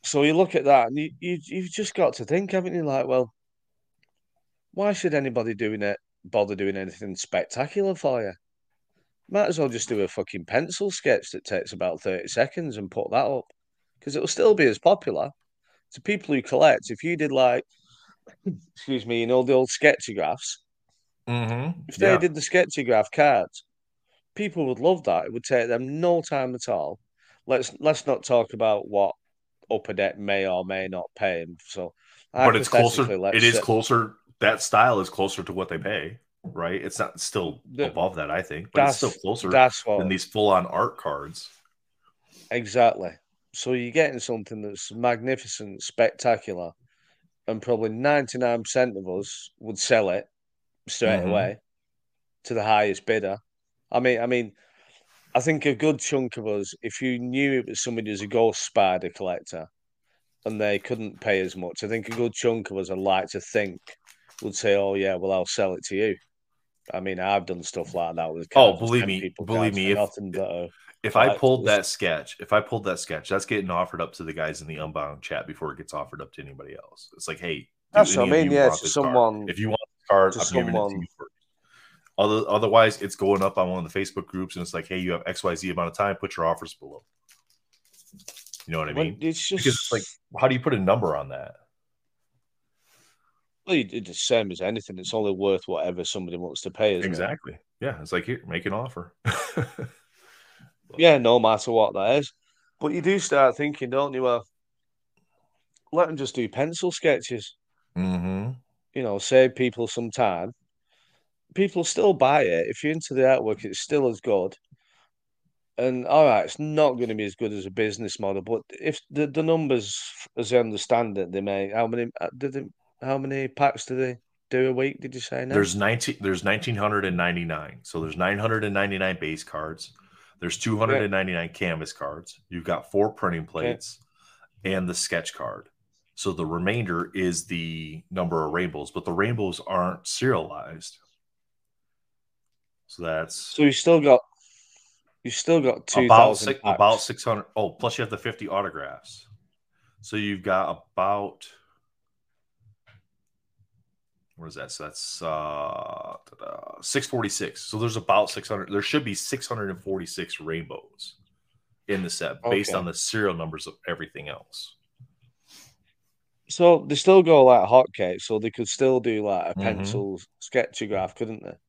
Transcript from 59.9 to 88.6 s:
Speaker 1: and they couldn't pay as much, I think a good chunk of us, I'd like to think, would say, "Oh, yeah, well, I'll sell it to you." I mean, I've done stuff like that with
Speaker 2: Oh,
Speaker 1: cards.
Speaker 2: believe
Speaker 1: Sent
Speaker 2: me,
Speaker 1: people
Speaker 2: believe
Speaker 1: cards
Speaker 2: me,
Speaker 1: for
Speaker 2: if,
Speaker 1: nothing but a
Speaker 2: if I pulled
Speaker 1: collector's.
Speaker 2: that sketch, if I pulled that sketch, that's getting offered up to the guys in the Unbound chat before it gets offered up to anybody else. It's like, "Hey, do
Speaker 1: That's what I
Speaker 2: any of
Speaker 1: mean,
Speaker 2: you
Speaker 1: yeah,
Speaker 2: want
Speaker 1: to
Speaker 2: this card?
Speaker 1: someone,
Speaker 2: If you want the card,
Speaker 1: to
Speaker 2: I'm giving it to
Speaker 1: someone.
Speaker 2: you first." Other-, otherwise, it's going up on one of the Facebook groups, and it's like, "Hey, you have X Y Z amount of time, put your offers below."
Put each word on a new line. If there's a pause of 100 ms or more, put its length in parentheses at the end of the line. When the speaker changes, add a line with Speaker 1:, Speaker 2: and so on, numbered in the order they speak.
Speaker 1:
and
they
couldn't
pay
as
much,
I
think
a
good
chunk
of
us,
I'd
like
to
think, (600)
would
say,
"Oh,
yeah,
well,
I'll
sell
it
to
you." (800)
I
mean,
I've
done
stuff
like
that
with
Speaker 2:
Oh,
Speaker 1:
cards.
Speaker 2:
believe
Speaker 1:
Sent
Speaker 2:
me,
Speaker 1:
people
Speaker 2:
believe
Speaker 1:
cards
Speaker 2:
me,
Speaker 1:
for
Speaker 2:
if,
Speaker 1:
nothing
but
a (340)
Speaker 2:
if
I
pulled
Speaker 1:
collector's.
Speaker 2:
that
sketch,
if
I
pulled
that
sketch,
that's
getting
offered
up
to
the
guys
in
the
Unbound
chat
before
it
gets
offered
up
to
anybody
else.
It's
like,
"Hey,
do (260)
Speaker 1:
That's
what
I
Speaker 2:
any
of
Speaker 1:
mean,
Speaker 2:
you
Speaker 1:
yeah,
Speaker 2:
want
Speaker 1:
to
Speaker 2:
this
card?
Speaker 1:
someone,
Speaker 2:
If
you
want
the
card,
Speaker 1:
to
Speaker 2:
I'm
giving
it
to
Speaker 1:
someone.
Speaker 2:
you (100)
first." (840)
Other-,
otherwise,
it's
going
up
on
one
of
the
Facebook
groups,
and
it's
like,
"Hey,
you
have
X
Y
Z
amount
of
time,
put
your
offers
below." (1600)